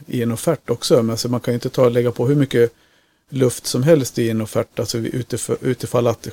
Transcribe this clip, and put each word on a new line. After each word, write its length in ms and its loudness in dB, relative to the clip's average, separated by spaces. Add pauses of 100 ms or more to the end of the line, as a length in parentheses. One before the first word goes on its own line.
i 160 -2
en 80 -2
offert 380 -2
också. 260 2
Men 140 4
alltså 200 -4
man 100 0
kan 140 -4
ju 20 0
inte 140 -4
ta 160 2
och 60 4
lägga 200 2
på 140 -2
hur 100 2
mycket 380 2 (560)
luft 360 -2
som 180 -2
helst 360 2
i 100 2
en 120 -2
offert. 380 -4
Alltså 180 -4
vi, 120 -4
utif-, 640 -6
utifall 360 0
att 260 -2